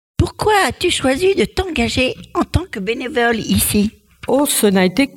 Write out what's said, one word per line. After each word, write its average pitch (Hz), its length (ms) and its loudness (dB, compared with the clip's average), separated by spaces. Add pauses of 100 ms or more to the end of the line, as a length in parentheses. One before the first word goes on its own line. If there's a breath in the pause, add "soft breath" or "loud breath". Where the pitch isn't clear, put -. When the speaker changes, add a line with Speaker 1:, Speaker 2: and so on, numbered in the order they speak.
(180)
Speaker 1:
Pourquoi 403 340 0 (160)
as-tu - 220 -2
choisi 277 440 0
de 214 100 2
t'engager 254 720 -2 (200)
en 349 100 0
tant - 260 -2
que - 80 -10
bénévole 233 600 -2
ici ? 202 500 0 (380)
Speaker 2:
Oh, 277 180 2
ce - 220 2
n'a 190 160 2
été, 254 320 0